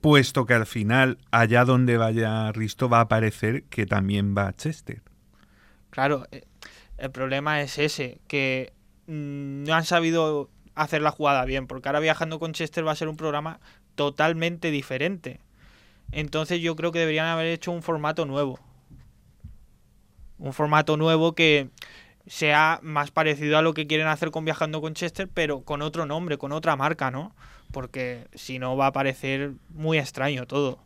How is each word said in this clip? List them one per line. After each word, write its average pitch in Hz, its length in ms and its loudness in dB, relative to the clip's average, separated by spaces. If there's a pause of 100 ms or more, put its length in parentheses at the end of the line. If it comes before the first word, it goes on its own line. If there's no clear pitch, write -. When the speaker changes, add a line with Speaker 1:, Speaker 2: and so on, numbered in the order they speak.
Speaker 1:
puesto 139 460 6
que 120 80 6
al 110 100 4
final, 120 540 2 (100)
allá 117 360 6
donde 127 320 4
vaya 110 540 0
Risto, 110 380 -4
va 117 80 6
a 117 40 8
aparecer 110 640 0
que - 200 -2
también 98 500 2
va 98 180 0
Chester? - 500 -10 (880)
Speaker 2:
Claro, 135 400 0
eh, - 100 -18 (560)
el 135 140 -8
problema 139 500 -2
es 139 160 -8
ese, 143 500 -4
que, 131 460 -4 (340)
mm, 143 560 -8
no 151 100 0
han 160 120 2
sabido 165 640 2 (260)
hacer 151 260 0
la 151 100 4
jugada 139 340 2
bien, 131 220 -4
porque 131 220 -8
ahora 147 100 2
Viajando 160 400 0
con 160 140 -4
Chester 160 320 -4
va 156 60 0
a 151 40 0
ser 160 120 -4
un 151 100 -6
programa 156 420 -6 (360)
totalmente 165 760 0
diferente. 143 680 -6 (720)
Entonces 156 500 -4
yo 165 140 -2
creo 160 160 -2
que 170 80 -2
deberían 160 280 0
haber 165 200 -2
hecho 170 240 -4
un 170 100 -6
formato 156 440 -2
nuevo. 139 340 -4 (1800)
Un 135 160 -10
formato 151 440 2
nuevo 160 360 4
que 151 360 4 (560)
sea 156 580 4
más 147 280 -2
parecido 151 460 2
a 156 40 6
lo 160 120 2
que 156 140 -6
quieren 156 200 0
hacer 156 240 -2
con 160 140 -6
Viajando 156 340 -2
con 156 140 -6
Chester, 175 380 -6
pero 147 300 -2
con 147 200 -6
otro 156 240 -4
nombre, 151 320 -4
con 139 140 -8
otra 160 240 0
marca, 135 360 -2
¿no? 151 240 -8 (360)
Porque 123 640 -10
si - 240 -12
no 127 200 -2
va 139 100 4
a 139 40 4
parecer 139 640 -2 (160)
muy 160 280 -2
extraño 135 480 -4
todo. 139 400 -2